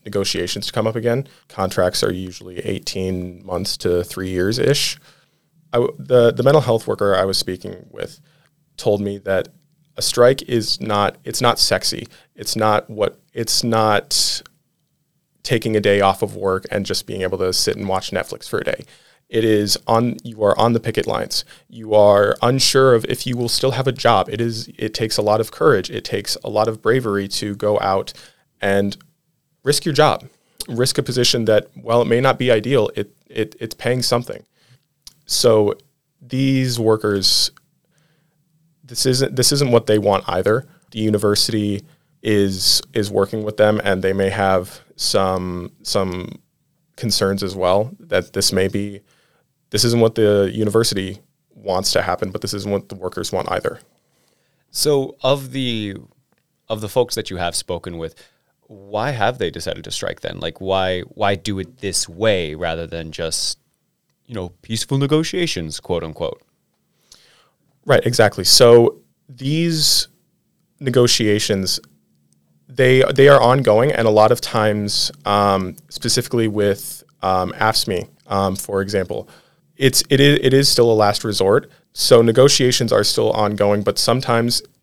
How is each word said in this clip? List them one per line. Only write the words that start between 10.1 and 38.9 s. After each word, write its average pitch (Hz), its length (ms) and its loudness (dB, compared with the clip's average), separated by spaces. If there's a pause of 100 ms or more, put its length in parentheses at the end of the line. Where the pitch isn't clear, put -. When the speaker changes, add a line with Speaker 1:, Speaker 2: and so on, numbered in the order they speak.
Speaker 1:
is 113 360 -4
not, 104 440 -2
it's - 180 -6
not 120 160 2
sexy. - 500 -2 (280)
It's - 200 -8
not 107 320 0
what, 104 320 -4 (140)
it's - 300 -4
not 110 800 0 (1000)
taking 113 340 -2
a 107 40 2
day 101 220 2
off 98 200 2
of 101 140 -4
work 95 340 -4
and 101 160 -4
just - 220 -6
being 95 160 -8
able 92 160 -4
to 92 120 -2
sit - 240 -2
and 101 120 -8
watch 95 240 -4
Netflix - 360 -8
for - 120 -6
a - 40 -4
day. - 220 -6 (440)
It 113 140 0
is 104 340 2 (100)
on, 117 360 0
you 110 200 -12
are 101 140 2
on 117 140 2
the 117 80 2
picket 113 260 -4
lines. - 380 -6 (240)
You 110 280 -6
are 104 460 6
unsure 131 540 4
of 113 100 2
if - 220 -6
you 123 80 -4
will 120 140 -4
still - 220 0
have 131 160 -4
a 135 40 2
job. 117 380 2
It - 100 -6
is, 113 380 -6
it 107 160 -6
takes 110 240 -4
a 110 40 0
lot 104 200 2
of 107 100 -8
courage. 127 380 2
It 101 160 -10
takes - 380 -6
a - 60 -10
lot 107 200 0
of 110 120 -6
bravery 110 480 0
to 104 260 -6
go 107 260 0
out 98 320 -2 (480)
and 98 340 0 (680)
risk 143 200 -2
your 160 100 -4
job, 147 300 2 (460)
risk 123 280 -2
a 131 60 0
position 123 420 0
that, 107 300 2
while 117 260 0
it 113 60 0
may 117 140 2
not 131 180 2
be 123 120 2
ideal, 113 440 2
it, - 180 -8 (140)
it, - 320 -6
it's - 160 -10
paying 123 260 -4
something. - 420 -4 (840)
So 107 480 2 (480)
these 131 580 -2
workers, 110 720 0 (1300)
this 120 240 -6